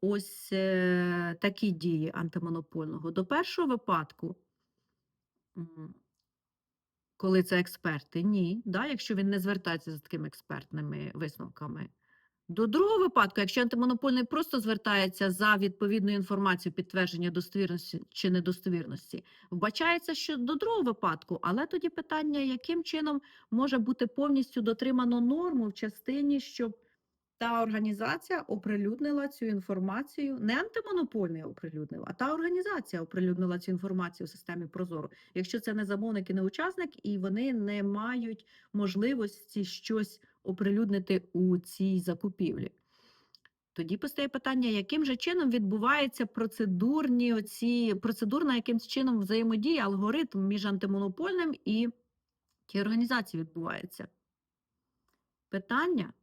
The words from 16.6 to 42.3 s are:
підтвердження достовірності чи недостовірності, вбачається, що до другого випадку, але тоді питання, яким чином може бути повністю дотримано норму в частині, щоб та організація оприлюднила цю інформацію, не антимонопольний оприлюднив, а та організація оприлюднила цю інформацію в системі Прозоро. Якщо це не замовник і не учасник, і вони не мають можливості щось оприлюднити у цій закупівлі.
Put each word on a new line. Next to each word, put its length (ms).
підтвердження 560
достовірності 680
чи 200
недостовірності, 920
вбачається, 640
що 220
до 180
другого 280
випадку, 600
але 240
тоді 220
питання, 520
яким 440
чином 360
може 280
бути 280
повністю 540
дотримано 600
норму 480
в 40
частині, 680
щоб 360
та 240
організація 800
оприлюднила 880
цю 180
інформацію, 920
не 200
антимонопольний 840
оприлюднив, 640
а 60
та 220
організація 680
оприлюднила 560
цю 140
інформацію 540
в 40
системі 360
Прозоро. 440
Якщо 260
це 140
не 100
замовник 460
і 40
не 80
учасник, 640
і 120
вони 340
не 300
мають 640
можливості 920
щось 560
оприлюднити 880
у 260
цій 420
закупівлі. 720